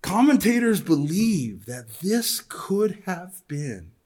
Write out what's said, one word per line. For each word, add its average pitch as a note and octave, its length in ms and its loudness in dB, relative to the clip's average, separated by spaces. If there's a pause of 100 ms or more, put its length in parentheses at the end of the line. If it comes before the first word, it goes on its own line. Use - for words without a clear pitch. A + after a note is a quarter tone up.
Commentators A#3 800 4
believe D3+ 840 0
that A#2+ 320 -14
this A3 500 -2
could G3+ 580 -2
have F3+ 420 -10
been B2 420 -8 (160)